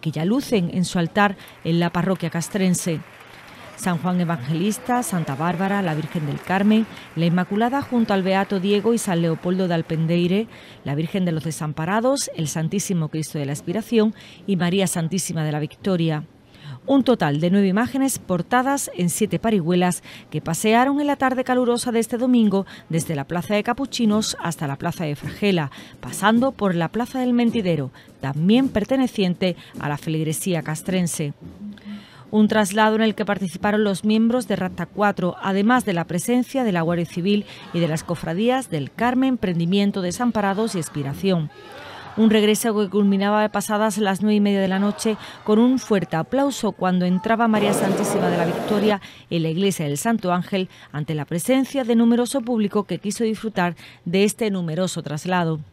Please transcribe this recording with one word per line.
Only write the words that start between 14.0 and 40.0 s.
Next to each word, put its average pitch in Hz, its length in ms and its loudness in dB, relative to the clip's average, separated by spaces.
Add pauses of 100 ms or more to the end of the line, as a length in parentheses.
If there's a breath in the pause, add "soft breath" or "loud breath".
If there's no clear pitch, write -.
y 196 100 0
María 180 300 2
Santísima 165 580 -2
de 151 80 -2
la 147 80 -2
Victoria. 160 640 -2 (600 loud breath)
Un 269 180 4
total 156 380 2
de 175 80 2
nueve 196 200 4
imágenes 247 500 0
portadas 254 720 0
en 180 160 0
siete 202 300 0
parihuelas 180 640 2 (260 loud breath)
que 151 120 -6
pasearon 233 600 2
en 294 60 0
la 285 80 2
tarde 262 280 0
calurosa 247 480 0
de 226 100 2
este 226 160 -4
domingo 220 500 4 (220 loud breath)
desde 165 260 -2
la 139 80 -4
Plaza 175 320 -4
de 208 80 0
Capuchinos 233 800 0
hasta 165 240 -4
la 139 80 -4
Plaza 165 300 -6
de 147 100 -4
Fragela, 165 560 -2 (300 loud breath)
pasando 226 500 2
por 202 240 -2
la 165 140 0
Plaza 240 300 -4
del 254 140 0
Mentidero, 208 560 0 (300 loud breath)
también 185 500 2
perteneciente 196 840 0 (240 loud breath)
a 147 100 -4
la 147 80 -4
feligresía 160 640 -2
castrense. 160 720 -4 (1000 loud breath)
Un 214 140 6
traslado 214 480 2
en 220 60 2
el 220 120 2
que 214 120 -4
participaron 202 580 -2
los 202 220 -2
miembros 226 420 2
de 202 80 0
Rata 185 300 -4
cuatro, 190 560 0
además 202 420 2
de 208 80 -2
la 170 140 0
presencia 240 580 -2
de 220 80 0
la 175 100 0
Guardia 170 240 0
Civil 202 400 0 (280 loud breath)
y 170 80 0
de 165 80 0
las 156 160 -4
cofradías 214 640 -2
del 147 200 -4
Carmen, 254 480 0
Prendimiento, 190 640 0